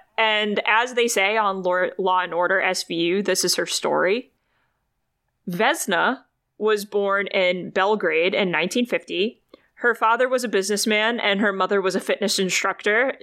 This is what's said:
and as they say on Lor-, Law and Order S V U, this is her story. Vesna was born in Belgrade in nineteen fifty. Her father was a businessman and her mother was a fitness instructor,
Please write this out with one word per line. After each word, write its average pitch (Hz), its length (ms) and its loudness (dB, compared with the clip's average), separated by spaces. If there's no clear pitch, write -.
and 214 500 2
as 240 280 2
they 240 140 2
say 202 280 0
on 196 260 0
Lor-, 180 360 0
Law 185 220 2
and 170 120 -4
Order 175 280 0
S 185 240 0
V 180 100 -8
U, 170 280 0
this 185 220 0
is 175 120 0
her 175 100 -2
story. 170 640 0
Vesna 214 720 0
was 208 260 0
born 202 440 0
in 180 420 0
Belgrade 190 640 0
in 208 160 0
nineteen 190 360 0
fifty. 190 540 -4
Her 233 200 0
father 233 320 2
was 247 160 0
a 233 40 -4
businessman 214 680 0
and 202 220 0
her 208 120 2
mother 190 300 0
was 185 140 0
a - 40 -4
fitness - 380 -2
instructor, 202 840 0